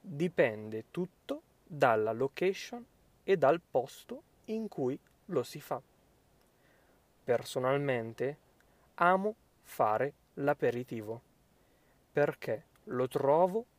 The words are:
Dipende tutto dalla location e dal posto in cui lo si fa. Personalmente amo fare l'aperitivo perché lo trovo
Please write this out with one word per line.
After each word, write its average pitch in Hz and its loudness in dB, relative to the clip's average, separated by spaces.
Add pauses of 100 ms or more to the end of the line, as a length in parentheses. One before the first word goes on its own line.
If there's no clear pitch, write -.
Dipende 120 -2
tutto - -10 (220)
dalla 113 2
location 185 -4 (380)
e 190 2
dal 147 4
posto - -6 (240)
in 220 -6
cui 135 -4 (280)
lo 156 0
si - -10
fa. 131 -8 (1400)
Personalmente 127 -2 (560)
amo 190 2 (280)
fare 117 0 (200)
l'aperitivo 120 -4 (920)
perché 143 0 (200)
lo 123 0
trovo 170 4 (140)